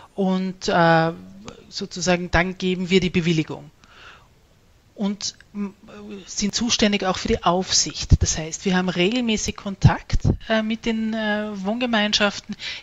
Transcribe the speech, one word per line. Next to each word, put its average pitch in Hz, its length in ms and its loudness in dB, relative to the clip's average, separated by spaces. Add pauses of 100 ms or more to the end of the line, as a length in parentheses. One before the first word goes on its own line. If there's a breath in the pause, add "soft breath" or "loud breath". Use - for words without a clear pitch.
(160 loud breath)
und, 185 540 -2
äh, 165 420 6 (580)
sozusagen 180 600 -2
dann 180 260 2
geben 185 320 -2
wir 190 100 6
die 180 100 0
Bewilligung. 156 600 -2 (1200 soft breath)
Und, 202 420 -4 (180)
m-, 202 200 -8 (540)
sind - 260 -4
zuständig 208 520 0
auch 185 120 0
für - 120 -4
die 226 140 0
Aufsicht. - 800 2
Das - 160 0
heißt, 160 280 -8
wir 185 120 2
haben 185 100 0
regelmäßig 214 680 0
Kontakt, - 640 2 (280)
äh, 220 140 0
mit 220 240 -4
den, 220 300 -2
äh, 214 380 -2
Wohngemeinschaften, 208 1000 0 (280 loud breath)